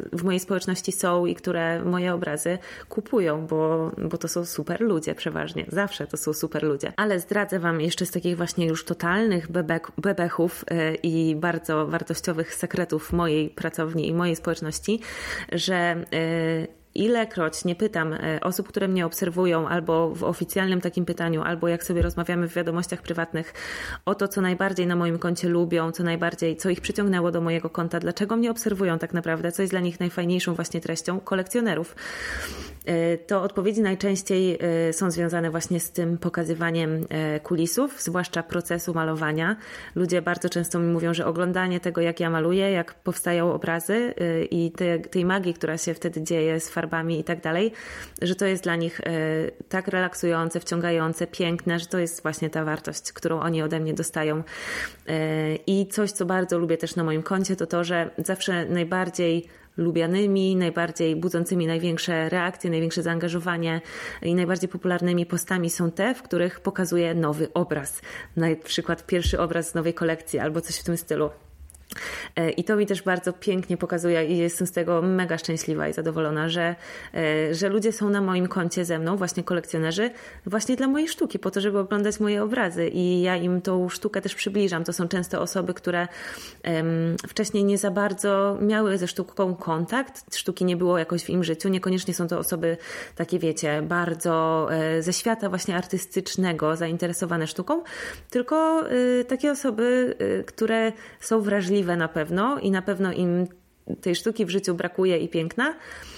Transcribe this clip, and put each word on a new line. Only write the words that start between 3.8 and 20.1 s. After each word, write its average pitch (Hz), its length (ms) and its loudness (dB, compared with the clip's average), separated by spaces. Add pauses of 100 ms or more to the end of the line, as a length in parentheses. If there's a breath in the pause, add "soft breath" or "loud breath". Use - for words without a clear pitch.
bo 165 200 -2
to 170 100 -4
są 175 180 -2
super 170 360 -4
ludzie 160 340 2
przeważnie. 160 520 -4
Zawsze 190 400 -4
to - 100 -6
są 156 160 -2
super 156 300 -4
ludzie. 147 320 -2
Ale 202 240 2
zdradzę 196 400 0
wam 165 220 0
jeszcze 170 240 0
z - 60 -4
takich 175 260 -2
właśnie 170 280 0
już 160 200 0
totalnych 175 640 0
bebek-, 165 460 0
bebechów, 175 720 0
e, 160 280 2
i 160 400 2
bardzo 160 520 0
wartościowych 165 640 -2
sekretów 170 600 -2
mojej 156 360 4
pracowni 160 580 -2
i 160 60 0
mojej 170 220 2
społeczności, 165 640 -2 (520 loud breath)
że, 175 240 0
e, 165 1080 0 (140)
ilekroć 214 720 0
nie 175 100 0
pytam, 170 380 0
e, 156 280 -2
osób, 185 260 -2
które - 200 -2
mnie 185 180 2
obserwują, 170 640 2
albo 165 420 2
w 165 140 -6